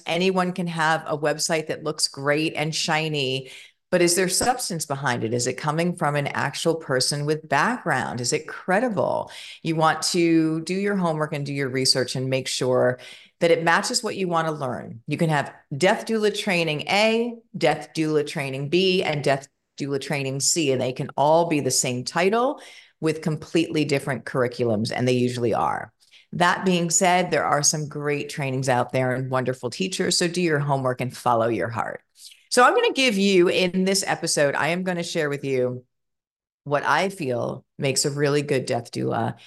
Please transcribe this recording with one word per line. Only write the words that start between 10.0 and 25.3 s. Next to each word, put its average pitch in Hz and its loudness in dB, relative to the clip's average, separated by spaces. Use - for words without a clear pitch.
to 165 2
do 165 -6
your 202 -2
homework 156 0
and 143 -4
do 139 -6
your 139 -2
research 131 0
and 131 -2
make 131 -2
sure 127 2
that 170 4
it 165 4
matches 190 2
what 214 -4
you 190 -2
want 165 0
to 160 -2
learn. 120 -8
You 147 -4
can 165 2
have 143 0
Death 185 2
Doula 214 0
Training 165 0
A, 226 2
Death 151 0
Doula 156 0
Training 139 -6
B, 185 2
and 147 -2
Death 139 0
Doula 139 -4
Training 139 -4
C, 143 2
and 123 0
they 123 -2
can 127 -6
all 160 4
be 156 0
the 127 0
same 127 0
title 226 0
with 156 0
completely 156 0
different 139 -2
curriculums, 120 0
and 123 0
they 127 4
usually 123 0